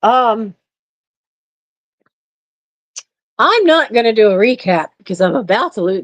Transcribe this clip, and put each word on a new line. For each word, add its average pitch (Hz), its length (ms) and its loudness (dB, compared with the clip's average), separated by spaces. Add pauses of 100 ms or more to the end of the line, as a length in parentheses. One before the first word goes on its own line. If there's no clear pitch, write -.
Um, 226 520 0 (2750)
I'm 392 280 0
not 320 280 2
gonna 233 200 2
do 214 180 4
a 185 40 0
recap 190 600 0
because - 240 -6
I'm 185 140 0
about 277 380 -2
to 208 80 -8
lose 185 220 -2